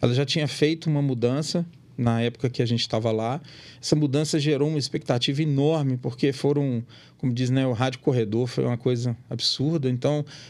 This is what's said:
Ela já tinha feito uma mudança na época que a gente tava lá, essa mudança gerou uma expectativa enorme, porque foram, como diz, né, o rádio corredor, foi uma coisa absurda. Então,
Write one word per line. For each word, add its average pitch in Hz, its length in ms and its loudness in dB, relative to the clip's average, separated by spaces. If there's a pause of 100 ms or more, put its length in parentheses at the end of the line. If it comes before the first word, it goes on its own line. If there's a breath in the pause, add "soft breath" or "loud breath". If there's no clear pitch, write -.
Ela 120 120 4
já 139 120 2
tinha 147 220 0
feito 160 420 0
uma 147 140 2
mudança 135 600 0 (320)
na 117 260 2
época 120 280 -2
que 123 120 -4
a 120 40 2
gente 117 240 0
tava 113 220 0
lá, 113 280 -2 (400 loud breath)
essa - 160 0
mudança 151 440 0
gerou 143 280 2
uma 156 120 -2
expectativa 139 640 -2
enorme, 143 520 2
porque 131 380 -2
foram, 143 500 0 (360 loud breath)
como 127 120 0
diz, 123 200 0
né, 131 160 2
o 127 40 0
rádio 127 280 -2
corredor, 120 480 0
foi 127 180 -2
uma 120 120 0
coisa 123 380 0 (140)
absurda. 135 600 -2
Então, 147 360 0 (240 loud breath)